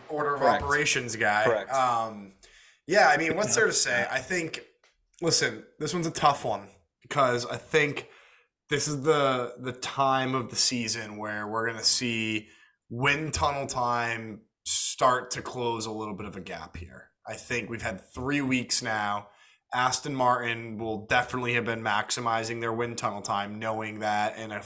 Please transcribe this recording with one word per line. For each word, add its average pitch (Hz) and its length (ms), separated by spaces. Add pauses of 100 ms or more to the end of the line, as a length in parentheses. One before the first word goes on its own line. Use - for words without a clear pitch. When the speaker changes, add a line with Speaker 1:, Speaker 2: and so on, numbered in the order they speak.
Speaker 1:
Order 147 260
of 135 60
Speaker 2:
Correct. - 220
Speaker 1:
operations 139 520
guy. 107 300
Speaker 2:
Correct. 110 280
Speaker 1:
Um, 113 600 (540)
yeah, 185 220
I 147 80
mean, 160 200
what's - 180
there 113 120
to - 60
say? 123 280
Speaker 3:
Yeah. 117 100
Speaker 1:
I 127 80
think, 160 460 (560)
listen, 139 440 (140)
this 151 140
one's 175 140
a 165 40
tough 147 340
one 101 240 (340)
because 123 440
I 123 120
think 147 500 (600)
this 147 200
is 147 140
the, 135 560
the 123 140
time 131 600
of 123 160
the 107 60
season 113 600
where 104 300
we're 113 220
gonna 110 160
see 110 640 (400)
wind 143 460
tunnel 143 320
time 117 720 (240)
start - 680
to 117 100
close 117 440
a 113 60
little 107 220
bit 104 120
of 95 100
a 98 40
gap 85 360
here. 71 340 (140)
I 110 100
think 110 360
we've 113 120
had 110 180 (120)
three 139 280
weeks 131 420
now. 104 460 (460)
Aston 131 400
Martin 117 640
will 107 280
definitely 123 480
have 117 100
been 113 180
maximizing 113 800
their 113 120
wind 117 260
tunnel 104 220
time, 101 380
knowing 110 400
that 107 400
in 110 140
a 101 140